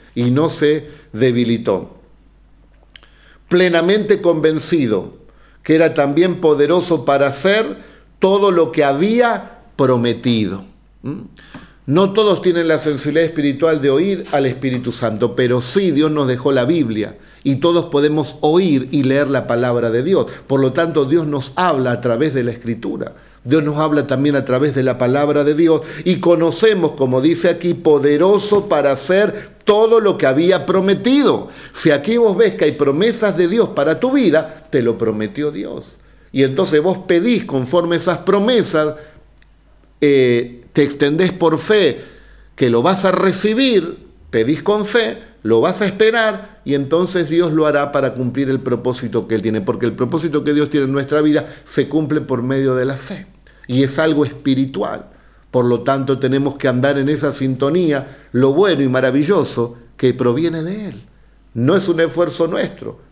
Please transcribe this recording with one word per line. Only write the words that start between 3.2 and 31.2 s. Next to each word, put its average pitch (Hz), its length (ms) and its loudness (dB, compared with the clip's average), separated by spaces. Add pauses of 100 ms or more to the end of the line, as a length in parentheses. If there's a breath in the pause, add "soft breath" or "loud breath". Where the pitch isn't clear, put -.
Plenamente 180 720 2
convencido 156 920 0 (500 soft breath)
que 156 120 2
era 160 180 2
también 160 480 0
poderoso 156 640 2
para 139 220 2
hacer 185 500 -2 (420 loud breath)
todo 196 320 2
lo 165 220 2
que 151 100 2
había 202 800 0 (160)
prometido. 117 880 0 (380)
¿Mm? 151 180 -10 (640 loud breath)
No 185 260 2
todos 208 300 2
tienen 170 260 0
la 156 120 2
sensibilidad 151 460 0
espiritual 156 560 0
de 139 80 2
oír 185 440 0
al 143 120 2
Espíritu 127 460 -4
Santo, 110 460 -4
pero 123 240 2
sí 190 300 0
Dios 151 200 2
nos 147 160 0
dejó 127 240 -2
la 127 140 2
Biblia 113 520 -2 (260 loud breath)
y 135 120 0
todos 170 300 2
podemos 151 560 0
oír 151 500 2
y 143 120 0
leer 131 260 0
la 131 180 -2
palabra 120 420 0
de 117 140 0
Dios. 165 240 0 (200 loud breath)
Por 135 120 0
lo 131 140 0
tanto, 156 320 0
Dios 160 220 0
nos 143 280 -6
habla 147 360 0
a 120 100 -4
través 123 320 0
de 131 100 -2
la 120 80 -4
Escritura. 117 600 -8 (300 soft breath)
Dios 147 180 2
nos 147 160 -4
habla 151 300 0
también 139 300 0
a 131 80 -2
través 131 280 0
de 139 100 0
la 127 140 0
palabra 143 460 2
de 147 120 2
Dios 160 260 2 (240 loud breath)
y 185 160 0
conocemos, 170 720 2
como 127 260 0
dice 160 300 2
aquí, 170 240 -2
poderoso 160 960 2
para 143 240 2
hacer 185 560 -2 (160)
todo 220 340 4
lo 208 180 2
que 151 100 2
había 170 380 2
prometido. 190 840 2 (240 loud breath)